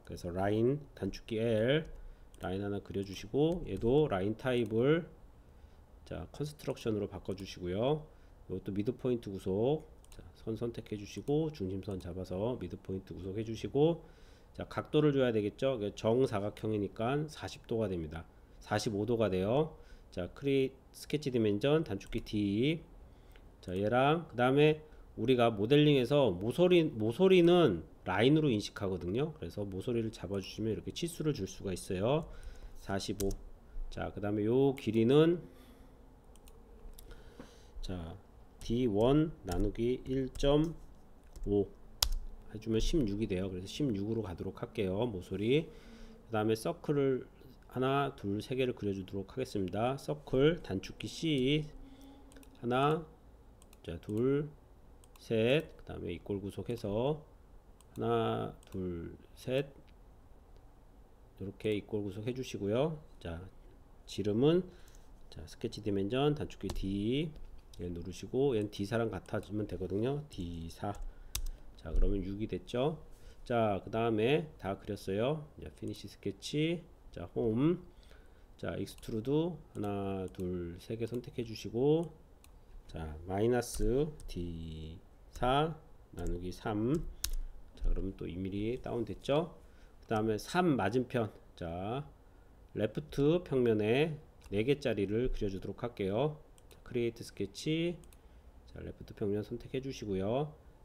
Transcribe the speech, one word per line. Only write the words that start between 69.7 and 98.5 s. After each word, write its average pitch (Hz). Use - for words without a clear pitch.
디사. 85
자, 82
그러면 92
육이 101
됐죠. 123
자, 113
그 -
다음에 117
다 95
그렸어요. 117
자, 80
피니시 107
스케치. 156
자, 87
홈. 131
자, 90
익스트루드 117
하나, 98
둘, 90
세 113
개 117
선택해 123
주시고, 127
자, 80
마이너스 117
디사 85
나누기 87
삼. 113
자, 85
그러면 90
또 95
이 85
밀리 101
다운됐죠. 117
그 -
다음에 107
삼 170
맞은편, 113
자, 98
레프트 147
평면에 123
네 101
개짜리를 120
그려주도록 98
할게요. 120
자, -
크리에이트 117
스케치. 165